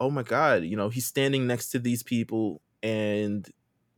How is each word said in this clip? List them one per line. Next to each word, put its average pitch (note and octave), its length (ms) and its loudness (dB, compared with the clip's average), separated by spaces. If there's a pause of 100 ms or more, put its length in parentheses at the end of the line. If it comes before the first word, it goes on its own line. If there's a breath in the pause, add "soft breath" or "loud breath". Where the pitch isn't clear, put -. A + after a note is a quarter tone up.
"Oh C3 100 2
my C#3 140 -2
God, A#2+ 400 4
you F#2 120 -4
know, G#2 120 0
he's A#2+ 180 -4
standing C#3 400 0
next A#2+ 240 -2
to B2+ 80 -2
these A#2+ 240 -2
people A2 580 -2 (220)
and G#2 640 0 (500)